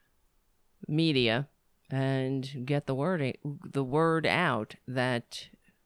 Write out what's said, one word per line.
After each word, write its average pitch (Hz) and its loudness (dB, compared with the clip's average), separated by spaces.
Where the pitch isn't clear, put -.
media 143 2
and 135 -2
get 143 -2
the 135 -2
word, 147 -2
the 143 -4
word 160 2
out 120 0
that 127 -2